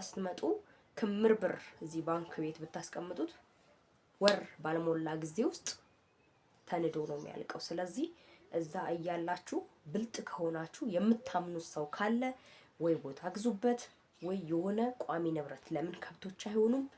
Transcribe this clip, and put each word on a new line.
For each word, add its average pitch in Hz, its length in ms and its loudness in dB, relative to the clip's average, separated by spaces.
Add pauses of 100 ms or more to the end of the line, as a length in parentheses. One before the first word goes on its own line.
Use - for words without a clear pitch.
ስትመጡ 185 400 -4 (560)
ክምር 214 380 6
ብር 185 180 2 (280)
እዚህ 165 220 -4
ባንክ 165 340 0
ቤት 156 220 -2
ብታስቀምጡት 175 720 -6 (920)
ወር 196 180 8 (200)
ባልሞላ 160 480 2 (100)
ጊዜ 160 260 -6
ውስጥ - 240 0 (1000)
ተንዶ 165 280 2 (100)
ነው 147 120 -4
የሚያልቀው። - 440 -8
ስለዚህ 180 460 -2 (440)
እዛ 165 220 -2 (160)
እያላችሁ 170 680 -2 (260)
ብልጥ 202 380 -4
ከሆናችሁ 165 680 -4
የምታምኑት 175 760 2
ሰው 151 240 -4
ካለ 226 320 2 (580)
ወይ 165 180 4
ቦታ 135 320 -8
ግዙበት፣ 233 520 2 (400)
ወይ 185 240 -2
የሆነ 175 340 2 (200)
ቋሚ 170 320 0
ንብረት፣ 139 380 -4
ለምን 165 300 -2
ከብቶች - 460 -12
አይሆኑም? 220 380 4 (140)